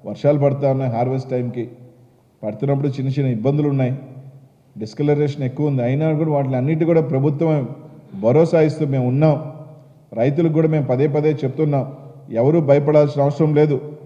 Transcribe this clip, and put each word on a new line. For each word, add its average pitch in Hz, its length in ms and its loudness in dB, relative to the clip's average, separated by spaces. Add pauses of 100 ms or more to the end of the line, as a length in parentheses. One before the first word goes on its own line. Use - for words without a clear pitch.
వర్షాలు 143 340 0
పడతా 139 320 0
ఉన్నాయి. 131 200 -2
హార్వెస్ట్ 127 380 -2
టైంకి 120 340 -4 (760)
పడుతున్నప్పుడు 139 480 -2
చిన్న 131 200 -4
చిన్న 135 200 0
ఇబ్బందులు 139 400 0
ఉన్నాయి, 131 240 0 (800)
డిస్కలరేషన్ 143 680 -2
ఎక్కువ 147 280 -2
ఉంది. 131 120 -2
అయినా 139 300 0
కూడా 156 180 -2
వాటిని 135 260 -2
అన్నిటి 156 280 0
కూడా 165 220 2
ప్రభుత్వం 151 460 0 (680)
భరోసా 160 400 4
ఇస్తూ 156 240 0
మేము 135 220 0
ఉన్నాం, 143 280 4 (760)
రైతులకు 147 420 0
కూడా 160 160 2
మేము 156 160 0
పదే 127 220 0
పదే 151 260 0
చెప్తున్నాం, 139 520 -2 (480)
ఎవరూ 143 280 4
భయపడాల్సిన 143 600 4
అవసరం 147 340 2
లేదు 147 220 4 (280)